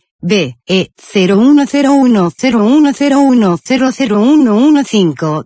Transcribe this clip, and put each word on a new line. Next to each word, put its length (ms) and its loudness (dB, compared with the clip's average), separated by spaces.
B 320 -4
E 280 -4
cero 440 -2
uno 280 4
cero 260 0
uno 440 2
cero 260 -2
uno 300 2
cero 280 0
uno 360 2
cero 340 -2
cero 300 -2
uno 340 2
uno 300 2
cinco 600 -2